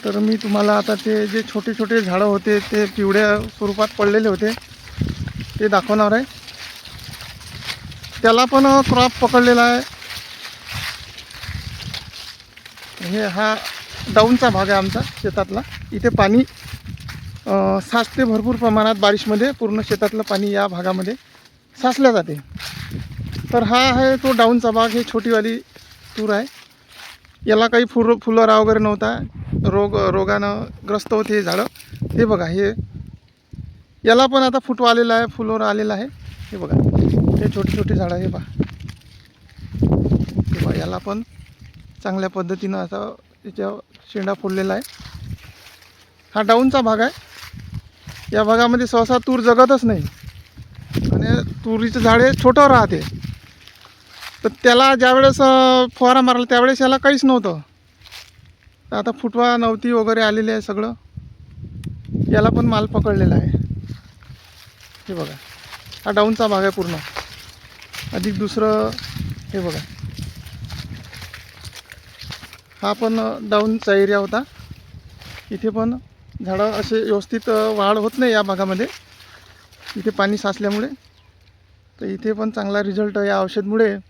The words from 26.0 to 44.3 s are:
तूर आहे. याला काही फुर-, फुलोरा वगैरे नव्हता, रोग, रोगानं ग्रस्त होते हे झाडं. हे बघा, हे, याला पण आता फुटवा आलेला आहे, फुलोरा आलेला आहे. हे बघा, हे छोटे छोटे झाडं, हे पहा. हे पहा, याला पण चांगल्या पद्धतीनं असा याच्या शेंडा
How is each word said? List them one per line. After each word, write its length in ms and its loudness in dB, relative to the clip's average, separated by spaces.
तूर 120 -4
आहे. 160 0
याला 180 4
काही 180 4
फुर-, 360 2
फुलोरा 380 4
वगैरे 200 4
नव्हता, 440 -2
रोग, 320 2
रोगानं 680 0
ग्रस्त 240 -2
होते 200 0
हे 100 2
झाडं. 220 0
हे 120 4
बघा, 200 0
हे, 260 -2
याला 220 6
पण 180 2
आता 160 2
फुटवा 300 0
आलेला 240 2
आहे, 120 2
फुलोरा 440 -4
आलेला 240 -2
आहे. 120 -6
हे 60 -10
बघा, 180 -2
हे 180 0
छोटे 220 -2
छोटे 180 0
झाडं, 200 -2
हे 120 -4
पहा. 160 -6
हे 180 0
पहा, 100 -2
याला 220 -4
पण 240 -6
चांगल्या 260 -4
पद्धतीनं 480 -6
असा 380 -8
याच्या 340 -8
शेंडा 200 -4